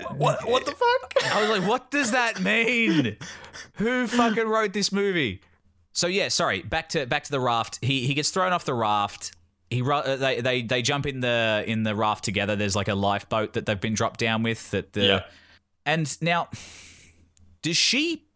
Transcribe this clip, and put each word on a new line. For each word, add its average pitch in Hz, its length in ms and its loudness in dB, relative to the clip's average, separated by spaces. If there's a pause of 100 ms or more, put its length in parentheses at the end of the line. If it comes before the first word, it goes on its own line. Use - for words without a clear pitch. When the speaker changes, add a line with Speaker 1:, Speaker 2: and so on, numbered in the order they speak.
(160)
Speaker 1:
"What, - 320 0
what - 180 2
the 285 60 -4
fuck?" 494 420 0 (200)
Speaker 2:
I - 80 2
was 415 180 2
like, 175 100 0
"What 254 220 -2
does 277 200 2
that 233 300 0
mean? 208 760 2 (560)
Who 247 340 0
fucking 226 400 2
wrote 220 240 0
this 196 220 -2
movie?" 175 480 0 (500)
So - 160 0
yeah, 185 220 0
sorry. 117 320 0
Back 156 280 -6
to, 151 180 -2
back 147 180 -2
to - 60 -8
the 139 100 0
raft. 117 420 0
He, 127 240 0
he 151 60 0
gets 143 180 2
thrown 185 220 2
off 175 100 -2
the 143 100 -2
raft. 107 600 0 (360)
He 123 120 -2
ru-, 143 140 2
uh, 135 200 0
they, 131 240 0
they, 127 220 0
they 123 200 0
jump 139 240 0
in 135 140 -4
the, 113 480 2
in 110 160 0
the 110 100 0
raft 107 300 0
together. 101 320 0
There's, 101 220 0
like, 98 100 0
a 104 80 0
lifeboat 101 580 0
that 110 120 -4
they've 104 140 -2
been 113 160 -4
dropped 110 260 -2
down 113 220 0
with. 113 280 -4
That 98 220 -4
the 104 80 0
Speaker 1:
Yeah. 98 220 4 (600)
Speaker 2:
and 156 360 0
now, 170 260 0 (1120)
does 165 160 0
she 311 480 0 (100)